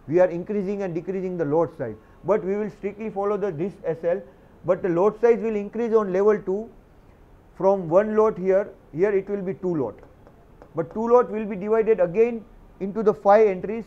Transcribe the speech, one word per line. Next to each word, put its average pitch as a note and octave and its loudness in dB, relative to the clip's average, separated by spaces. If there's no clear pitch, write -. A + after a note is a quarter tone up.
we E3 2
are F3+ 6
increasing G3 -4
and F3+ -4
decreasing F3+ -6
the E3 0
lot D#3+ 0
size. A2+ -8
But F3+ 0
we F#3+ -2
will G#3 -4
strictly G3+ -8
follow G3+ -4
the, G3 -4
this F3 -6
S E3 -6
L, F3+ -2
but F#3 -2
the F#3+ -2
lot F#3+ 2
size A#3 4
will A3 -2
increase G#3+ -4
on G#3+ 2
level G3+ 2
two G3 -6
from F#3+ 2
one G#3+ 4
lot G#3+ 2
here, F#3+ 2
here F#3 2
it G3 0
will G3+ -4
be F#3 -6
two F3+ -4
lot. A#2+ -4
But E3 -6
two A3 -4
lot A#3+ 4
will G#3+ -6
be G#3+ -8
divided G#3+ 0
again G#3+ 0
into G3 -6
the G#3 4
five G#3 4
entries, G3 -6